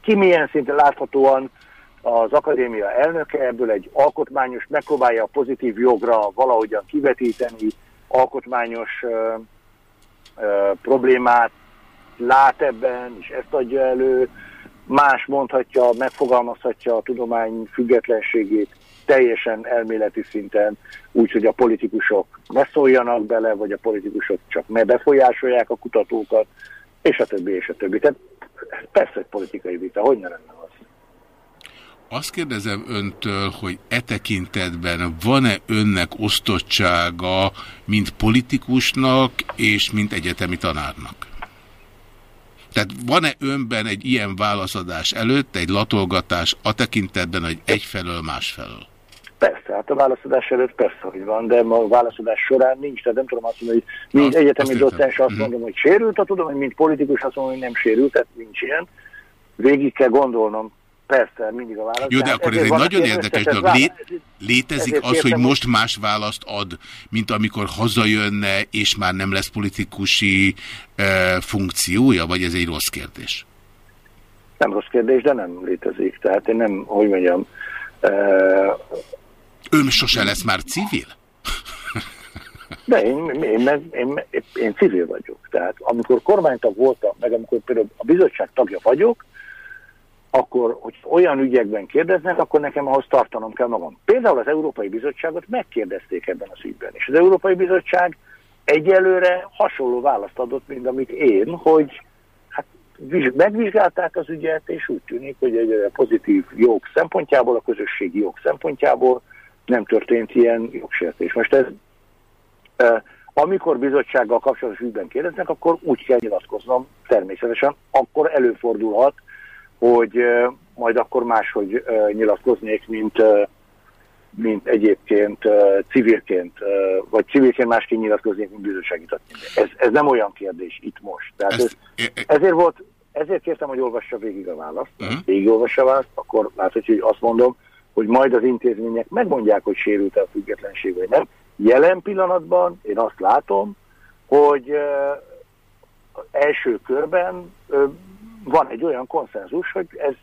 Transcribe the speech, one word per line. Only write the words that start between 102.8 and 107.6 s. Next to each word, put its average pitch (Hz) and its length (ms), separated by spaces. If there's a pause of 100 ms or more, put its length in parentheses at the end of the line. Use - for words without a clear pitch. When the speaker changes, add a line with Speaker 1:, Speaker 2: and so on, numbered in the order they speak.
Speaker 1:
viz-, 135 400
megvizsgálták 196 800
az 170 120
ügyet, 160 400
és 165 200
úgy - 180
tűnik, 131 320
hogy 120 180
egy 110 360
pozitív 107 520 (120)
jog 117 260 (120)
szempontjából, 143 640
a 110 60 (100)